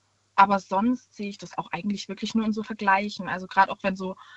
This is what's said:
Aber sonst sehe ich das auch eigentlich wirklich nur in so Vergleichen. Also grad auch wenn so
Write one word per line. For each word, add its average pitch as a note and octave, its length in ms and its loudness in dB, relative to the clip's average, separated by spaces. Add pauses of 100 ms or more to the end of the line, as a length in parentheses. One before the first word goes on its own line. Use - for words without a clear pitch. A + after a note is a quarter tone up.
(340)
Aber G3 240 6
sonst A3 560 -2
sehe G#3 140 -8
ich G3+ 100 -12
das - 180 -16
auch - 140 -8
eigentlich G3 380 -6
wirklich G3+ 260 -6
nur A3 100 2
in G#3+ 100 0
so G#3+ 100 -4
Vergleichen. G3+ 640 0
Also F#3 180 -6
grad G3 220 2
auch - 140 -8
wenn F#3+ 120 0
so F#3+ 220 -8 (200)